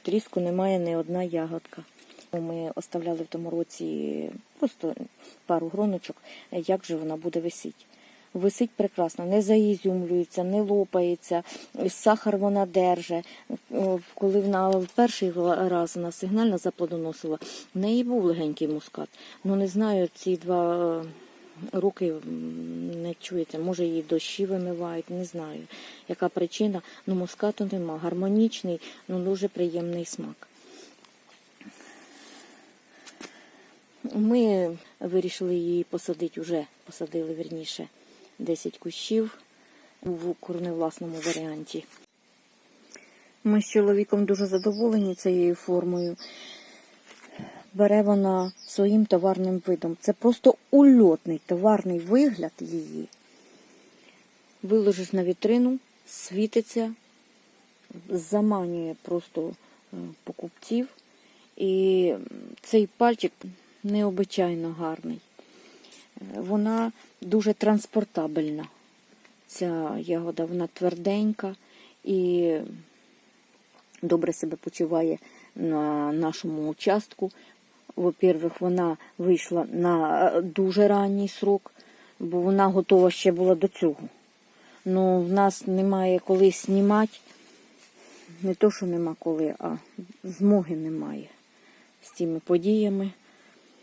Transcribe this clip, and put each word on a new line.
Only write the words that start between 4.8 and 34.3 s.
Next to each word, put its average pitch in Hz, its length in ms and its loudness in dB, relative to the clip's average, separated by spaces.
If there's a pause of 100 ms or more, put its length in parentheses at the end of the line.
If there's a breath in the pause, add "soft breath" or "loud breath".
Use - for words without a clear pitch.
пару 165 220 0
гроночок, 196 480 -2 (360 loud breath)
як 185 320 -2
же 165 120 -6
вона 156 200 -4
буде 165 240 -4
висіти. - 440 -6 (500 loud breath)
Висить 196 360 0
прекрасно, 180 540 -4
не 202 180 2
заізюмлюється, 185 1040 2
не 196 160 0
лопається, 185 840 0 (460 loud breath)
сахар 214 480 2
вона 196 300 2
держе. 175 560 0 (920 loud breath)
Коли 196 260 2
вона 190 280 2
в 185 260 2
перший 233 380 2 (140)
раз, 175 500 0
вона 170 160 -6
сигнально 202 460 0
заплодоносила, 165 800 -4 (360 loud breath)
в 190 40 -4
неї 226 260 2
був 240 200 0
легенький 160 440 0
мускат. 151 400 -8 (360 loud breath)
Ну, 196 120 0
не 196 120 0
знаю, 196 460 2
ці 185 220 -2
два 170 680 0 (680)
роки, 190 360 0
м, 165 920 -8
не 170 120 -6
чуєте, 165 440 -6
може, 175 260 -2
її 165 180 -2
дощі 165 440 -2
вимивають, 175 640 -6
не 180 140 -6
знаю, 156 380 -10 (460 loud breath)
яка - 200 -2
причина. 180 540 -2 (240 loud breath)
Ну, 190 80 0
мускату 196 580 -2
нема, 165 260 -4
гармонічний, 180 800 0 (280 loud breath)
ну, 185 100 -4
дуже 190 300 -2
приємний 170 560 -4
смак. - 440 -12 (3750 loud breath)
Ми 214 640 2 (240 loud breath)